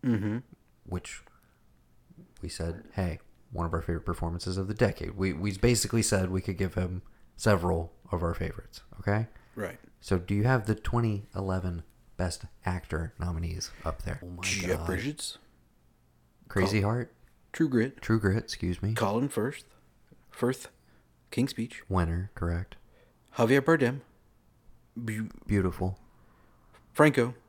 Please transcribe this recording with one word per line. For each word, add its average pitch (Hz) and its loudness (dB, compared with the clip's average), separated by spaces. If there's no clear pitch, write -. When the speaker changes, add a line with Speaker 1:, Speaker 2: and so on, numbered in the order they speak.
Speaker 1:
Mm-hmm. 110 2
Speaker 2:
Which - -8
we 80 -8
said, 85 -6
"Hey, 90 -2
one 85 -2
of 82 -2
our 82 0
favorite 82 -4
performances 87 -2
of 95 -2
the 107 -2
decade." 95 0
We, 95 0
we 95 -2
basically 117 4
said 92 2
we 92 0
could 95 -4
give 92 -2
him 92 -2
several 90 2
of 87 0
our 85 0
favorites, - -8
okay? 104 2
Speaker 1:
Right. 104 -6
Speaker 2:
So - 2
do 90 -2
you 104 2
have 123 4
the 110 4
twenty 110 0
eleven 92 -2
Best - -4
Actor 87 -4
nominees 85 -4
up 80 -6
there? - -6
Oh 87 -14
my 87 -12
Speaker 1:
Jeff 92 -2
Speaker 2:
God. 82 -4
Speaker 1:
Bridges. 104 -4
Speaker 2:
Crazy 98 2
Speaker 1:
Col- 104 2
Speaker 2:
Heart? 120 -2
Speaker 1:
True 160 2
Grit. 127 2
Speaker 2:
True 113 2
Grit, 101 4
excuse - -4
me. 104 0
Speaker 1:
Colin 113 0
Firth. 131 -4
Firth. - -2
King's 131 0
Speech. - -8
Speaker 2:
Winner, 90 0
correct. 87 -2
Speaker 1:
Javier 127 6
Bardem. 135 4
Beau- 110 -4
Speaker 2:
Beautiful. 92 0
Speaker 1:
Franco. 131 6